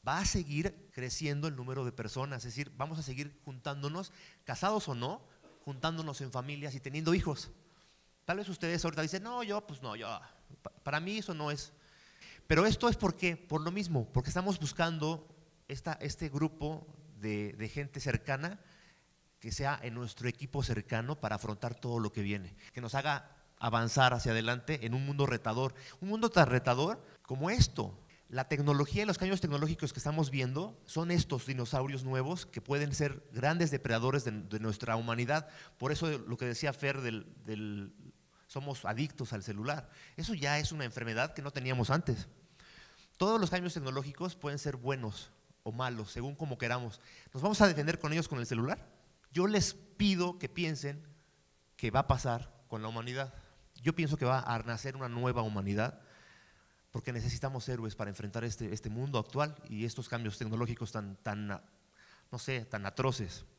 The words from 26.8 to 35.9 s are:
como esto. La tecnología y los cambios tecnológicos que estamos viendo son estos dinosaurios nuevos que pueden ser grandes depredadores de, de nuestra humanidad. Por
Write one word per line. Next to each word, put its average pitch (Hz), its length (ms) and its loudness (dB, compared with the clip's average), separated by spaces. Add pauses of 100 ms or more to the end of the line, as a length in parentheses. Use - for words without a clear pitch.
como 139 280 -2
esto. 107 460 4 (320)
La 131 200 -2
tecnología 143 540 4
y 220 40 2
los 196 120 2
cambios 185 240 2
tecnológicos 156 500 0
que - 60 -8
estamos 151 320 2
viendo 135 560 -2
son 170 240 0
estos 151 340 2
dinosaurios 131 580 -2
nuevos 131 440 0
que - 160 -10
pueden 143 320 0
ser 143 360 -2
grandes 151 400 2
depredadores 127 540 2
de, 120 60 0
de 104 280 -4
nuestra 113 380 0
humanidad. 120 540 0 (260)
Por 135 160 0